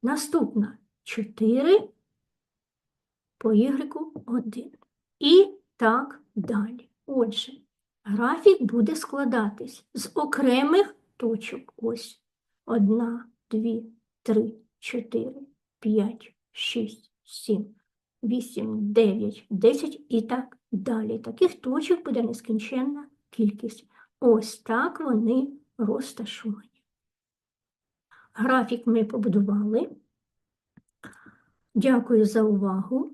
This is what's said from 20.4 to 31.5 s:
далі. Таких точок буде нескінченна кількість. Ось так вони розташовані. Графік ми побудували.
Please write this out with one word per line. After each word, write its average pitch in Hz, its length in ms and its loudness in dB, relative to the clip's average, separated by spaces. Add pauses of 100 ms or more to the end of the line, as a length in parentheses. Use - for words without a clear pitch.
далі. 220 460 -4
Таких 226 420 -2
точок 311 440 -2
буде 240 180 -2
нескінченна 254 840 -4 (220)
кількість. - 560 -2 (340)
Ось 226 380 4
так 269 420 -4
вони 254 480 0 (300)
розташовані. 220 920 -6 (1600)
Графік 247 540 0
ми 226 180 4
побудували. 208 840 0 (1800)